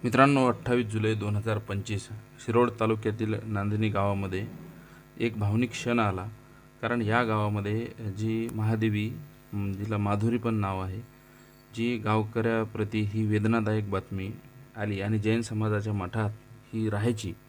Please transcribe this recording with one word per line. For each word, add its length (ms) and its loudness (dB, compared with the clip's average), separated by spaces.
मित्रांनो, 440 6
अठ्ठावीस 400 2
जुलै 280 0
दोन 200 -2
हजार 220 0
पंचवीस 520 -4
शिरोड 240 6
तालुक्यातील 640 0
नांदणी 460 0
गावामध्ये 580 0
एक 200 -2
भावनिक 320 2
क्षण 280 0
आला. 280 0
कारण 200 0
या 220 2
गावामध्ये 640 0
जी 380 -2
महादेवी, 540 0
अं, 200 -2
जिला 240 -4
माधुरी 400 2
पण 160 0
नाव 280 0
आहे, 200 -6
जी 220 0
गावकऱ्याप्रती 1040 0
ही 240 0
वेदनादायक 640 2
बातमी 420 -4
आली 240 -2
आणि 180 2
जैन 220 2
समाजाच्या 520 0
मठात 380 -2
ही 160 0
राहायची. 440 -2